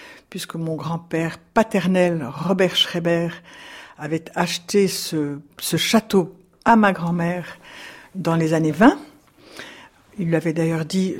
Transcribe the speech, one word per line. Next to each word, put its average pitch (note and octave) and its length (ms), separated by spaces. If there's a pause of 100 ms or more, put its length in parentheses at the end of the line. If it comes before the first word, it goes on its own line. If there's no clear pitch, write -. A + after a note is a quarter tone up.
(280)
puisque - 240
mon E3 220
grand-père E3 640 (160)
paternel, F3+ 760
Robert F3+ 440
Schreiber, E3+ 540 (680)
avait D3+ 280 (100)
acheté F3+ 520
ce, D3 520 (200)
ce - 180
château G3 580 (280)
à A3+ 120
ma G#3 180
grand-mère E3+ 640 (560)
dans E3+ 220
les D#3+ 180
années D#3+ 180
vingt. D3+ 280 (1200)
Il F3 80
lui E3 80
avait D#3+ 180
d'ailleurs D#3+ 320
dit, « F#3 340